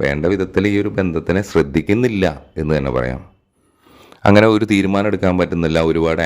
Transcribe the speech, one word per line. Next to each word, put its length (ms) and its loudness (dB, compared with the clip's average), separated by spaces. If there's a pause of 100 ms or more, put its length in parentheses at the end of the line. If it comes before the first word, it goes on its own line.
വേണ്ട 200 -2 (100)
വിധത്തിൽ 380 -2
ഈ 100 0
ഒരു 160 -4
ബന്ധത്തിനെ 440 -2 (100)
ശ്രദ്ധിക്കുന്നില്ല 760 0 (360)
എന്ന് 160 -2
തന്നെ 200 -2
പറയാം. 240 -4 (1040)
അങ്ങനെ 280 6
ഒരു 160 0
തീരുമാനം 400 0
എടുക്കാൻ 300 0
പറ്റുന്നില്ല, 360 -2 (120)
ഒരുപാട് 360 0